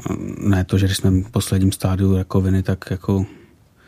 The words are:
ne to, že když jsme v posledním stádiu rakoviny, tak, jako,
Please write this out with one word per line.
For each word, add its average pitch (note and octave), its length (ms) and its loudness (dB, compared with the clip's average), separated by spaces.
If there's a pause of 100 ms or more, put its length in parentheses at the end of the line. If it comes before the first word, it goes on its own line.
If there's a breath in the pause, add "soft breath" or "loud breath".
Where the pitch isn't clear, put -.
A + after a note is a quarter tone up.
(380)
ne F#2+ 260 2
to, G2+ 140 0
že G2 80 2
když F#2+ 100 0
jsme G2 140 2
v F#2 200 0
posledním F#2+ 420 0
stádiu F#2+ 440 0
rakoviny, F#2+ 460 0
tak, F#2 280 -4
jako, G2 360 -2 (600 loud breath)